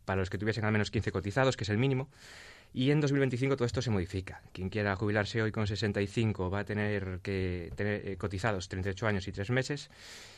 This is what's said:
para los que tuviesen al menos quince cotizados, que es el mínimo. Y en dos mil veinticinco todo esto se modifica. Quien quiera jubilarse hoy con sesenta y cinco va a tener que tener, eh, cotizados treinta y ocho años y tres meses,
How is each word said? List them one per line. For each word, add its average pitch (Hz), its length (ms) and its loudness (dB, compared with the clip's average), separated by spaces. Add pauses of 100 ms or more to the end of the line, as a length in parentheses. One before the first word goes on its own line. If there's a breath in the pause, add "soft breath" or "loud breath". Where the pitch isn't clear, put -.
para 95 140 2
los 95 100 2
que - 80 -2
tuviesen 107 260 0
al 107 80 4
menos 104 200 4
quince 107 200 0
cotizados, 113 460 2
que - 60 -6
es 101 60 -2
el 104 100 4
mínimo. 135 300 2 (640 soft breath)
Y 131 180 4
en 151 100 6
dos 143 100 2
mil 139 80 4
veinticinco 131 380 2
todo 123 80 2
esto 120 160 0
se 123 80 0
modifica. 92 520 -2 (120)
Quien 95 160 -4
quiera 104 260 2
jubilarse 104 460 0
hoy 110 100 0
con 107 160 0
sesenta 104 320 0
y 101 80 2
cinco 101 420 0
va 98 100 0
a 101 40 -2
tener 101 580 -2
que 92 540 -2
tener, 104 320 -2
eh, 98 100 -6
cotizados 98 520 -2
treinta 95 200 -2
y - 20 0
ocho 95 160 -4
años 101 200 0
y 101 40 -6
tres 98 180 -6
meses, 131 400 -2 (480 soft breath)